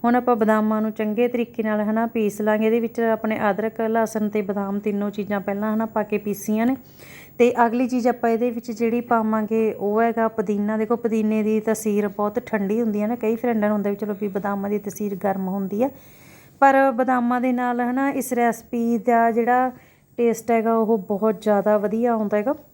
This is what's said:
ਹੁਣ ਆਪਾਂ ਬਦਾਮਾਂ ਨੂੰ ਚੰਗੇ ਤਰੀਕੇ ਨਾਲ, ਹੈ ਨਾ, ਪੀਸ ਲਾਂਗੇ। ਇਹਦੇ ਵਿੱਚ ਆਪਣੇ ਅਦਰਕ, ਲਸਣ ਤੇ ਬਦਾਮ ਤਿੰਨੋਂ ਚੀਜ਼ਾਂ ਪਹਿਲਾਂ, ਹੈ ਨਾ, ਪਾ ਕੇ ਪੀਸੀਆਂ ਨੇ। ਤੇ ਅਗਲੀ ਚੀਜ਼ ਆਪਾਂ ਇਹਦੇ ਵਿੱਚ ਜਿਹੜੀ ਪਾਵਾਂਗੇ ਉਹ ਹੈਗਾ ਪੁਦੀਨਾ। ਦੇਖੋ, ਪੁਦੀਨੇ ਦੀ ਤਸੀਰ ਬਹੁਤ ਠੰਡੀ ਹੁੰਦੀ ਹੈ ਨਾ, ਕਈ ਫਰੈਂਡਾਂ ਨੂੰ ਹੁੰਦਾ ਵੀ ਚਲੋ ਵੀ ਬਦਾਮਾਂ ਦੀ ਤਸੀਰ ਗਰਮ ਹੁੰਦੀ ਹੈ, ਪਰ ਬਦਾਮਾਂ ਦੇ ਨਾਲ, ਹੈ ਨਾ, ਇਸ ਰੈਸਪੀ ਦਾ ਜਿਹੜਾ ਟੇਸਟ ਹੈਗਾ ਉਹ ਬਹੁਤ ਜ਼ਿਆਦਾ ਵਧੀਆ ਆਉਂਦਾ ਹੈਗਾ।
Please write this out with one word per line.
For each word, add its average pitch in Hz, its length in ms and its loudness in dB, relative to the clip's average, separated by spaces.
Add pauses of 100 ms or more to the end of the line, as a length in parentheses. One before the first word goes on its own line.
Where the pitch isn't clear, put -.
ਹੁਣ 240 120 2
ਆਪਾਂ 247 200 4
ਬਦਾਮਾਂ 214 460 2
ਨੂੰ 220 100 -2
ਚੰਗੇ 214 360 -2
ਤਰੀਕੇ 240 360 -4
ਨਾਲ, 214 180 0
ਹੈ 208 100 -2
ਨਾ, 226 160 0
ਪੀਸ 214 340 -2
ਲਾਂਗੇ। 214 240 2
ਇਹਦੇ 226 140 2
ਵਿੱਚ 233 240 -4
ਆਪਣੇ 220 360 0 (100)
ਅਦਰਕ, 220 400 -2
ਲਸਣ 220 400 0
ਤੇ 214 140 -2
ਬਦਾਮ 202 360 -4
ਤਿੰਨੋਂ 202 320 -2
ਚੀਜ਼ਾਂ 202 300 -4
ਪਹਿਲਾਂ, 202 300 -4
ਹੈ 214 40 0
ਨਾ, 220 120 0
ਪਾ 220 160 -2
ਕੇ 208 160 -2
ਪੀਸੀਆਂ 214 460 -2
ਨੇ। 262 100 2 (640)
ਤੇ 240 120 6 (140)
ਅਗਲੀ 240 220 0
ਚੀਜ਼ 247 200 0
ਆਪਾਂ 240 220 0
ਇਹਦੇ 233 220 0
ਵਿੱਚ 233 200 -8
ਜਿਹੜੀ 233 320 0
ਪਾਵਾਂਗੇ 220 680 0
ਉਹ 208 280 0
ਹੈਗਾ 226 280 0
ਪੁਦੀਨਾ। 208 480 -2
ਦੇਖੋ, 220 200 0
ਪੁਦੀਨੇ 220 460 0
ਦੀ 220 180 2
ਤਸੀਰ 214 480 0
ਬਹੁਤ 208 360 -4
ਠੰਡੀ 208 360 -2
ਹੁੰਦੀ 208 200 0
ਹੈ 214 60 -2
ਨਾ, 240 100 -2
ਕਈ 226 180 0
ਫਰੈਂਡਾਂ 220 340 0
ਨੂੰ 214 60 2
ਹੁੰਦਾ 202 140 0
ਵੀ 202 60 -2
ਚਲੋ 208 260 -6
ਵੀ 208 80 -4
ਬਦਾਮਾਂ 202 400 -4
ਦੀ 208 100 -2
ਤਸੀਰ 202 440 -6
ਗਰਮ 190 260 -2
ਹੁੰਦੀ 202 340 -2
ਹੈ, 285 60 0 (720)
ਪਰ 269 140 6 (160)
ਬਦਾਮਾਂ 247 500 0
ਦੇ 254 120 0
ਨਾਲ, 247 280 -2
ਹੈ 240 100 0
ਨਾ, 269 200 0
ਇਸ 254 220 -4
ਰੈਸਪੀ 233 680 0
ਦਾ 233 320 4
ਜਿਹੜਾ 247 400 2 (460)
ਟੇਸਟ 233 340 0
ਹੈਗਾ 226 240 2
ਉਹ 226 240 2
ਬਹੁਤ 214 440 -2
ਜ਼ਿਆਦਾ 208 340 4
ਵਧੀਆ 220 360 0
ਆਉਂਦਾ 208 240 0
ਹੈਗਾ। 240 180 0 (180)